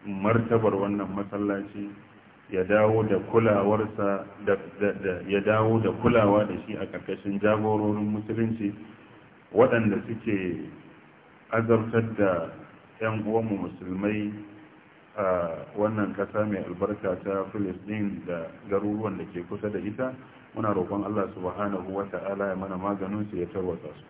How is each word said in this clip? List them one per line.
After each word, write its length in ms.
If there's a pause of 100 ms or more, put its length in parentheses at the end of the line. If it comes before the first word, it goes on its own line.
martabar 720
wannan 340
masallaci, 760 (640)
ya 140
dawo 380
da 140 (160)
kulawarsa 960 (160)
da, 120 (200)
da, 180
da, 300
ya 180
dawo 400
da 100
kulawa 540
da 180
shi 140
a 100
ƙarƙashin 540
jagororin 720
musulunci 600 (760)
waɗanda 520
suke 640 (840)
azabtar 640
da 380 (460)
ƴan 280
uwanmu 340
musulmai 720 (840)
a 100 (480)
wannan 420
ƙasa 320
mai 140
albarka 640
ta 260
Filistin 720
da 220 (200)
garuruwan 520
da 60
ke 220
kusa 220
da 100
ita. 360 (340)
Muna 260
roƙon 300
Allah 260
subhanahu 600
wa 140
ta'ala 440
ya 80
mana 200
maganin 520
su, 80
ya 100
tarwatsa 400
su. 240